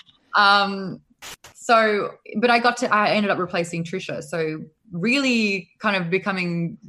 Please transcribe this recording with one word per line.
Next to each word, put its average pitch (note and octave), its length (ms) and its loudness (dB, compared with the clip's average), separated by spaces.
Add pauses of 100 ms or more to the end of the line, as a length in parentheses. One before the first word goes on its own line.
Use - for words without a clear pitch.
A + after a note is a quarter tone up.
(360)
Um, G3 640 2 (540)
so, G#3+ 560 2 (280)
but A#3 120 4
I A#3 80 6
got A#3+ 200 2
to, A#3 140 -2
I G#3 180 2
ended G3+ 200 2
up E3 80 0
replacing E3+ 460 -4
Trisha. E3 380 -8
So D#3 400 -6 (300)
really A3 760 0 (100)
kind G3+ 160 0
of F3 140 -4
becoming F3+ 680 -4 (120)